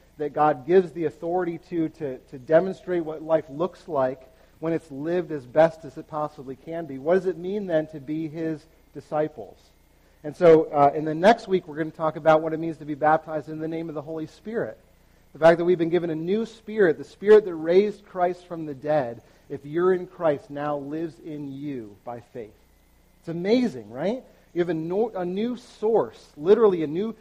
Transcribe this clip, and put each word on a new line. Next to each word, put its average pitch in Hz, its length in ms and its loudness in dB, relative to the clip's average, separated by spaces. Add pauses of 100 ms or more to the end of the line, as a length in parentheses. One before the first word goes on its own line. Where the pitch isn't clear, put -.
(180)
that 147 160 -6
God 147 340 2
gives 175 240 4
the 165 140 -4
authority 170 540 -4 (100)
to, 165 180 -2
to, 139 300 -10
to - 200 -20
demonstrate 175 680 0
what 156 160 -10
life 160 260 0
looks 160 400 -8
like 135 340 -2 (380)
when 165 140 -4
it's - 180 -6
lived 160 400 -4
as 143 140 -8
best 156 400 2
as 135 120 -18
it 156 120 -14
possibly 147 480 -8
can 165 300 -10
be, 135 100 -10
what 147 160 0
does 185 120 2
it 180 120 -4
mean 190 300 -6
then 156 200 0
to 151 140 -16
be 156 260 -6
his 160 340 -6 (320)
disciples? 151 640 -6 (680)
And 147 100 -10
so, 160 380 8
uh, 143 200 6
in 156 120 -4
the 156 100 -4
next 208 320 4
week, 185 220 -2
we're 147 80 -14
gonna 160 140 -6
talk 156 260 -4
about 156 240 4
what 160 100 -4
it 160 80 -4
means 165 200 -6
to 156 60 -16
be 147 100 -8
baptized 156 520 0
in 156 120 -12
the 160 100 -6
name 165 180 -8
of 151 80 -10
the 151 60 -10
Holy 156 260 -10
Spirit. 185 500 -8 (560)
The 139 60 -16
fact 165 200 8
that 170 60 -2
we've 175 120 2
been 165 120 -2
given 175 200 0
a 156 60 -4
new 190 320 -2
spirit, 208 500 0
the 143 60 -12
spirit 208 420 6
that 180 80 -6
raised 185 520 2
Christ 180 420 -2
from 165 180 -10
the 151 80 -8
dead, 135 480 -2 (280)
if 143 160 -12
you're 170 280 2
in 180 140 -4
Christ, 156 420 -2
now 147 280 -6
lives 151 360 -8 (100)
in 147 280 -12
you 135 440 -12 (100)
by 120 160 -12 (120)
faith. 110 220 -14 (640)
It's - 80 -20
amazing, 170 640 -2
right? 185 320 -4 (300)
You 175 80 0
have 170 80 -2
a 175 40 0
no-, 180 420 -2
a 180 100 -6
new 208 320 -4
source, - 800 -2
literally 190 440 4
a 151 60 0
new, 196 340 -4